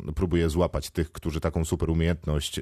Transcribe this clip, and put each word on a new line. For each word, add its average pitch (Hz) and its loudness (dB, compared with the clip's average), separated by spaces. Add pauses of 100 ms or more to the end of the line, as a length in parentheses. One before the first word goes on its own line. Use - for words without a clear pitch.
(140)
próbuje 85 2
złapać 78 0
tych, 82 -2
którzy 80 -4
taką 82 0
super 82 0
umiejętność 80 0